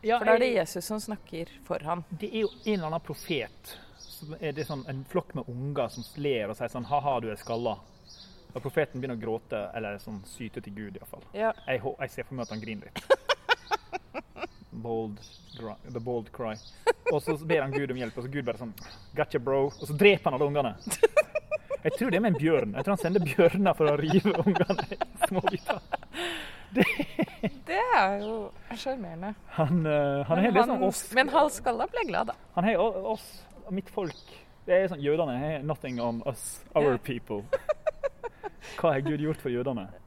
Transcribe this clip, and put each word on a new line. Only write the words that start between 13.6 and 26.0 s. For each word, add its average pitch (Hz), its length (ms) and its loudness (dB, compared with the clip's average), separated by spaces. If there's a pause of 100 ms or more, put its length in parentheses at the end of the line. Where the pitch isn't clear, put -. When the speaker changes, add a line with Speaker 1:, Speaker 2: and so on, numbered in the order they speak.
Speaker 2:
<laughs> - 960 -12
Speaker 1:
Bold 113 340 -4 (400)
gri-, 113 360 -12
the 120 60 -6
bold 117 320 -4
cry. 110 240 -6 (580)
Og 147 80 2
så 160 160 -2
ber 160 240 2
han 135 100 -2
Gud 139 200 -2
om 127 60 -4
hjelp, 117 200 -6
og 123 80 -8
så 135 60 -8
Gud 139 140 -4
bare 113 140 -2
sånn, 117 140 -10 (420)
«Gotcha, - 240 0
bro.» 135 300 4
Og - 180 -10
så 147 80 -4
dreper 196 340 6
han 131 80 -2
alle 143 120 2
ungene. 139 260 0 (1080)
Jeg 285 140 2
tror 240 140 2
det 170 60 4
er 208 60 4
med 208 100 6
en 147 60 2
bjørn. 135 380 4
Jeg 139 80 -2
tror 202 100 2
han - 60 -4
sender 180 240 2
bjørner 185 500 6
for 151 160 4
å 147 80 4
rive 175 400 6
ungene 185 460 4
i - 120 -8 (300)
små 185 160 0
biter. - 380 0 (920)